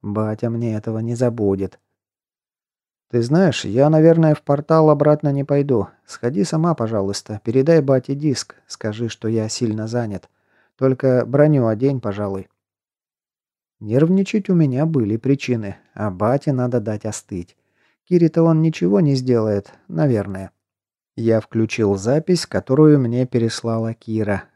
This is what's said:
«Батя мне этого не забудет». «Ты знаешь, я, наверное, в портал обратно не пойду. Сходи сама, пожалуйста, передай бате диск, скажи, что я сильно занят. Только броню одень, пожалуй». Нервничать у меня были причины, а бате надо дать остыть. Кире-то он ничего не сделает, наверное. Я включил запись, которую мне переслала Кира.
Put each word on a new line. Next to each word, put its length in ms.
«Батя 480
мне 280
этого 220
не 160
забудет». 640
«Ты 120
знаешь, 420
я, 260
наверное, 460
в 60
портал 480
обратно 420
не 140
пойду. 420
Сходи 380
сама, 320
пожалуйста, 680
передай 360
бате 360
диск, 400
скажи, 400
что 220
я 180
сильно 400
занят. 420
Только 480
броню 420
одень, 340
пожалуй». 480
Нервничать 680
у 60
меня 300
были 300
причины, 640
а 180
бате 400
надо 300
дать 240
остыть. 500
Кире-то 400
он 180
ничего 380
не 160
сделает, 560
наверное. 640
Я 240
включил 560
запись, 500
которую 540
мне 260
переслала 680
Кира. 500